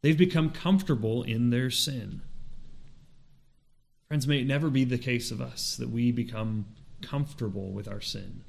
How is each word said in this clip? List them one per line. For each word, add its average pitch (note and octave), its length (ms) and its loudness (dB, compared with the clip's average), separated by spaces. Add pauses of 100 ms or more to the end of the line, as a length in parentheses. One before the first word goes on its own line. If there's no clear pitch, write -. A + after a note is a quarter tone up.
They've D3+ 140 6
become E3 340 6
comfortable B2 720 2
in A#2 280 2
their B2+ 200 2
sin. A#2+ 520 -2 (1900)
Friends, C#3+ 180 0
may C#3+ 140 4
it B2+ 60 0
never C#3+ 240 2
be C3 140 6
the B2 120 2
case A#2+ 340 -2
of A#2+ 100 -6
us - 360 -6
that A#2+ 140 -4
we A#2+ 220 2
become A2 540 -2 (360)
comfortable G#2 720 -4
with G2+ 160 -6
our G2 120 -8
sin. G2 480 -10